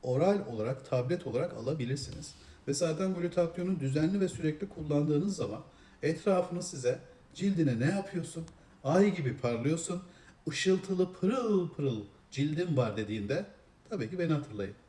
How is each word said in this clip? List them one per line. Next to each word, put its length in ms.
Oral 360
olarak, 400
tablet 360
olarak 280
alabilirsiniz. 800
Ve 60
zaten 400
glutatyonu 640
düzenli 400
ve 80
sürekli 400
kullandığınız 680
zaman 240
etrafınız 640
size 320
"Cildine 460
ne 40
yapıyorsun? 600
Ay 320
gibi 200
parlıyorsun, 680
ışıltılı 640
pırıl 560
pırıl 320
cildin 460
var." 200
dediğinde 500
tabii 200
ki 80
beni 140
hatırlayın. 420